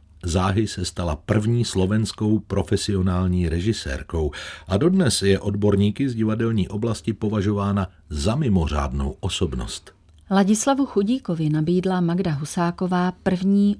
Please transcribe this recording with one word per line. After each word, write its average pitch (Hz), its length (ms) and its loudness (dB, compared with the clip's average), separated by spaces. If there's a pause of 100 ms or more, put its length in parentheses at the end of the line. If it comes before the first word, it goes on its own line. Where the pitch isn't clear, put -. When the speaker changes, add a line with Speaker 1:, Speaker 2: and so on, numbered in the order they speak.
(220)
Speaker 1:
Záhy 92 460 0
se - 160 -6
stala 85 320 -4
první 110 480 0
slovenskou 107 760 0
profesionální 92 1080 0
režisérkou 78 840 -2 (380)
a 92 80 2
dodnes 165 460 2
je 98 180 4
odborníky 101 680 2
z 123 60 -4
divadelní 110 540 0
oblasti 107 440 -4
považována 101 760 0 (200)
za 76 240 0
mimořádnou 73 840 0
osobnost. 65 720 -6 (400)
Speaker 2:
Ladislavu 214 540 2
Chudíkovi 196 640 0
nabídla 175 500 0
Magda 175 320 0
Husáková 180 800 -2 (100)
první 196 580 2